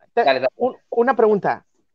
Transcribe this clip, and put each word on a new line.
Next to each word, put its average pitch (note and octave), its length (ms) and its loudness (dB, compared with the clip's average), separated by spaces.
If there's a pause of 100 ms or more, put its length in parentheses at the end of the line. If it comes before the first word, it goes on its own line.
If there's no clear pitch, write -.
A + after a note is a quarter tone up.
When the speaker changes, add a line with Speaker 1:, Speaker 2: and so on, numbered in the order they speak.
(120)
Speaker 1:
Te-, A#3 120 0
Speaker 2:
Dale, C3 160 2
dale. B2+ 160 -2
Speaker 1:
un-, B3 200 -4 (140)
una A#3+ 260 0
pregunta. G3+ 480 0 (300)